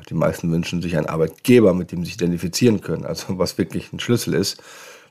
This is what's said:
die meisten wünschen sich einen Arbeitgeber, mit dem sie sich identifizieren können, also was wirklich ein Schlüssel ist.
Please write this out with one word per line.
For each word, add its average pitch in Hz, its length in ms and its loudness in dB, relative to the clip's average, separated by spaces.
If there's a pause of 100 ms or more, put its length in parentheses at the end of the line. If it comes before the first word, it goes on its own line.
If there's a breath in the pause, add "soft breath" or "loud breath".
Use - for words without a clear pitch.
die - 40 -8
meisten 82 360 0
wünschen 85 320 0
sich 87 140 -2
einen 78 120 0
Arbeitgeber, 90 680 4
mit 90 180 -4
dem 87 140 -6
sie 87 60 -8
sich - 40 -16
identifizieren 87 640 0
können, 82 260 -6
also 90 320 -8
was 90 200 -2
wirklich - 340 -6
ein 98 80 -8
Schlüssel - 340 0
ist. - 300 -2 (480 loud breath)